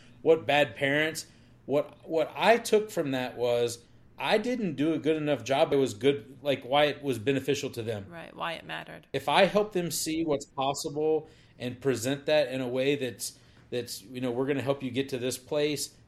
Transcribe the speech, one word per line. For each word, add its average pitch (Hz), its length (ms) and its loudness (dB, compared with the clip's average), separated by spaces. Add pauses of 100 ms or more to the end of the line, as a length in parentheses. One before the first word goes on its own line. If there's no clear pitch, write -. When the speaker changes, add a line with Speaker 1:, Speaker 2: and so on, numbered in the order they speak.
(220)
Speaker 1:
"What 160 240 4
bad 139 300 4
parents." 151 500 0 (400)
What, 139 300 -2 (120)
what 160 260 0
I 185 220 6
took 214 340 2
from 147 220 -2
that 127 240 -4
was, 120 420 0 (400)
I 160 200 2
didn't 220 360 -2
do 147 180 0
a 156 60 0
good 156 180 0
enough 147 280 -2
job. 143 280 2
It 143 40 4
was 127 180 2
good, 139 480 0
like, 139 220 -2
why 143 220 4
it 139 160 -2
was 131 160 -2
beneficial 131 520 -2
to 117 120 -8
them. 104 280 -6
Speaker 2:
Right, - 240 -16
why 165 200 -6
it - 120 -14
mattered. 165 460 -12
Speaker 1:
If - 160 -6
I 165 160 6
help 208 280 2
them 175 180 -2
see 160 340 -2
what's 143 220 0
possible 147 840 -2 (300)
and 120 220 -8
present 135 460 0
that 151 240 2
in 131 100 -4
a 127 80 -4
way 131 280 0
that's, - 380 -6 (360)
that's, - 320 -6
you 127 180 -12
know, 127 100 -2
"We're 127 160 0
gonna 139 160 0
help 139 200 -6
you 131 80 -6
get 135 200 -4
to 131 80 -4
this 123 200 -4
place," 151 520 -4 (180)